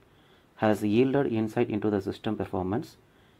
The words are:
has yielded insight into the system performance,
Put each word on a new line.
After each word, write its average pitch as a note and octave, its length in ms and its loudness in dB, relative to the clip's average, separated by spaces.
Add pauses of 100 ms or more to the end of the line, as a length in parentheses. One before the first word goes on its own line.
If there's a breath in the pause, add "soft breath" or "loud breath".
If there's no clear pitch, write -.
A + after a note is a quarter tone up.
(560 soft breath)
has G#2+ 280 2
yielded C3 480 2
insight A2 380 0
into G#2+ 180 -2
the G2+ 140 0
system G2+ 340 -4
performance, F#2+ 640 -4 (420 soft breath)